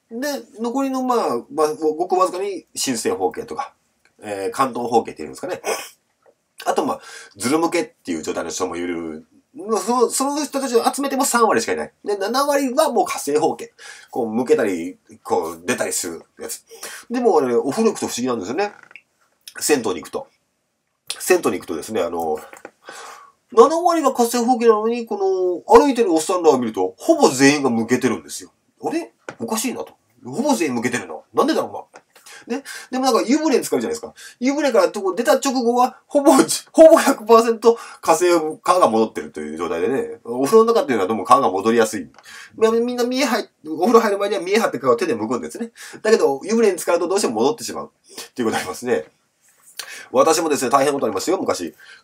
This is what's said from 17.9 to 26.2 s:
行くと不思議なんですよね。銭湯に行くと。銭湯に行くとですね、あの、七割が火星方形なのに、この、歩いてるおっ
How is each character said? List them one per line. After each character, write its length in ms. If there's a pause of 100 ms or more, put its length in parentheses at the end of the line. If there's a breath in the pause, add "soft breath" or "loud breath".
行 60
く 40
と 60
不 40
思 120
議 60
な 80
ん 20
で 60
す 60
よ 40
ね。 180 (880)
銭 260
湯 100
に 60
行 60
く 40
と。 180 (920)
銭 280
湯 40
に 80
行 60
く 20
と 80
で 80
す 100
ね、 100
あ 80
の、 280 (1120 loud breath)
七 300
割 220
が 100
火 120
星 200
方 140
形 80
な 80
の 120
に、 200
こ 600
の、 120
歩 100
い 60
て 100
る 80
お 60
っ 20